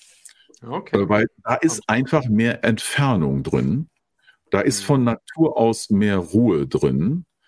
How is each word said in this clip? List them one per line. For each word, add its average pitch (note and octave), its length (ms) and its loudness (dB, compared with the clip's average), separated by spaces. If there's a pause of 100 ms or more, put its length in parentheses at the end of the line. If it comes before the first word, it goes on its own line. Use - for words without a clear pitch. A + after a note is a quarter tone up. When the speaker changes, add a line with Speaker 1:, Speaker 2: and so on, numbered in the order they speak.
(680)
Speaker 1:
Okay. C3 320 -6
Speaker 2:
Äh, G2 100 0
weil G#2+ 180 2 (180)
da A2+ 100 -2
ist D#3+ 260 -2
Speaker 1:
Okay. - 60 -20
Speaker 2:
einfach C3 420 0
mehr A2+ 360 0
Entfernung G#2+ 800 0
drin. C#2+ 460 -2 (640)
Da G3 100 2
ist D3 200 0
Speaker 1:
Hm. - 60 -12
Speaker 2:
von C3+ 180 2
Natur C3 520 -2
aus A2+ 340 0
mehr G2+ 280 2
Ruhe F2 480 2
drin. D#2+ 580 0 (240)